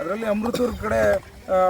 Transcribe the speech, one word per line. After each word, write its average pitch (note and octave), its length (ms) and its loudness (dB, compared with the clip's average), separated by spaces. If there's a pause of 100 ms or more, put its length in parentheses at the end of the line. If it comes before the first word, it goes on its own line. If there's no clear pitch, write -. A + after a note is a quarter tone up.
ಅದರಲ್ಲಿ G#3+ 260 -4
ಅಮೃತೂರು G#3+ 500 -2
ಕಡೆ, G#3+ 380 2 (340)
ಆ, F#3+ 60 0 (160)